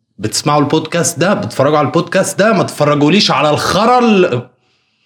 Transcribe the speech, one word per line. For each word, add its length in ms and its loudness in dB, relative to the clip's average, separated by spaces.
بتسمعوا 440 -2
البودكاست 580 -2
ده، 140 0
بتتفرجوا 440 -2
على 100 0
البودكاست 520 -2
ده، 140 4
ما 100 0
تتفرجوليش 680 0
على 180 0
الخرا 500 2
ال-، 500 0